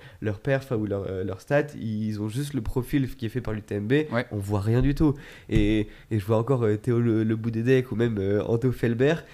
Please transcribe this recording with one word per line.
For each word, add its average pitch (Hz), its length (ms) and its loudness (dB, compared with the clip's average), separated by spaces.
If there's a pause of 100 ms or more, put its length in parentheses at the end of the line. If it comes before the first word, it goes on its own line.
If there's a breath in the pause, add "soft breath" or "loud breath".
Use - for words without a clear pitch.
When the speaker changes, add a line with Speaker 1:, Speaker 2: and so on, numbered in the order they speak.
(220 loud breath)
Speaker 1:
leur 104 180 -4
perf 135 320 -2
ou 107 160 -2
leur, 98 200 -2
euh, 95 160 -4
leur 98 180 -6
stat, 147 260 0 (120)
ils 107 420 -4
ont 107 80 -4
juste 143 260 -6
le 127 60 -2
profil 127 540 -2
qui 113 120 -6
est - 20 -4
fait 123 120 -6
par 110 120 -6
l'U 107 80 -6
T 104 140 -6
M 104 120 -4
B. 117 40 2 (200)
Speaker 2:
Ouais. 117 200 0
Speaker 1:
On 107 60 -4
voit 101 240 0
rien 113 200 2
du 139 140 2
tout. 147 180 4 (360 loud breath)
Et, 107 380 4 (220 loud breath)
et 110 100 0
je 95 60 -4
vois 110 120 2
encore, 120 260 2
euh, 107 140 2
Théo 117 220 0
Le, 113 240 4
Le 110 120 2
Bout 113 160 -4
des 113 120 -2
Decks 127 280 4
ou 101 40 -4
même, 113 240 0
euh, 98 240 2
Anto 117 280 0
Felbert 127 520 2 (100)